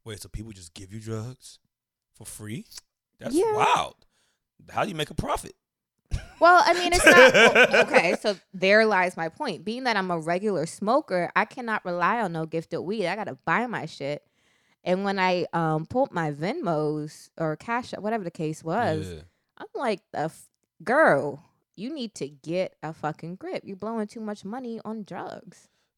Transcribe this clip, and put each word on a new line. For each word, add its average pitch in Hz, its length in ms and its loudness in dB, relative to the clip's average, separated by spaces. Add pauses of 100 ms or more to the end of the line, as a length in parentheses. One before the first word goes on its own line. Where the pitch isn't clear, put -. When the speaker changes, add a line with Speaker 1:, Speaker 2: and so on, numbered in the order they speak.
Speaker 1:
"Wait, 107 160 -14
so 95 80 -18
people 110 240 -12
just 90 220 -20
give 98 180 -18
you 110 80 -12
drugs 110 580 -10 (560)
for 110 120 -20
free? 113 400 -12 (520)
That's 240 160 -8
Speaker 2:
Yeah. 427 200 0
Speaker 1:
wild. - 500 0 (680)
How 117 140 -2
do 208 60 -4
you 180 40 -10
make 151 140 -4
a 160 60 -16
profit?" - 400 -6 (880)
Speaker 2:
Well, 349 260 8
I 339 80 4
mean, 349 180 -2
it's 359 140 4
not, 262 280 12
Speaker 1:
<laughs> 220 200 8
Speaker 2:
well, 233 320 6
okay, 214 340 2
so 208 160 0 (160)
there 196 320 6
lies 185 320 2
my 165 140 -6
point. 185 340 -6
Being 240 200 -6
that 226 120 0
I'm 185 140 -2
a 170 80 0
regular 175 480 -2
smoker, 196 680 -2
I 208 120 2
cannot 226 400 -6
rely 180 340 0
on 185 120 -4
no 160 120 -4
gifted 160 380 -6
weed. 196 240 -4
I 180 100 -2
gotta 143 200 -8 (100)
buy 190 200 0
my 160 200 -6
shit. 143 400 -8 (580)
And 185 200 0
when 196 140 -2
I, 180 360 0
um, 160 320 0
pulled 262 260 -2
my 160 200 -2
Venmos 151 1080 -4
or 156 180 -2
Cash 233 380 -8
App, - 60 -10
whatever 214 240 -4
the 170 60 -8
case 156 320 -6
was, 165 480 -2
Speaker 1:
Yeah. 80 120 -14 (340)
Speaker 2:
I'm 381 180 -16
like, 247 280 -4 (100)
"The - 80 -8
f-, - 280 -8 (360)
girl, 175 600 2 (320)
you 208 140 -10
need 254 260 -10
to 143 120 -8
get 156 540 -6
a 156 100 -8
fucking 160 440 -8
grip. 359 280 -10
You're 190 120 -12
blowing 214 300 -6
too 226 140 -12
much 208 240 -10
money 226 400 -10
on 220 200 -10
drugs." - 640 -14 (280)